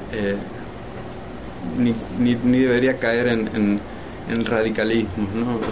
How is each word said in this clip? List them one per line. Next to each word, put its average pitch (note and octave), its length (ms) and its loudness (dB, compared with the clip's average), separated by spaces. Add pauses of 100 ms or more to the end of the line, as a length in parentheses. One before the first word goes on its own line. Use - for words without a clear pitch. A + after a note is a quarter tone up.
(120)
eh, G2+ 220 0 (1400)
ni, A#2+ 180 4 (240)
ni, A#2+ 180 4
ni B2 240 4
debería B2+ 380 4
caer A#2+ 300 2
en, A2 260 2
en, G#2 260 4 (500)
en A#2 140 0
radicalismos, A2 880 0
¿no? A#2 240 0 (140)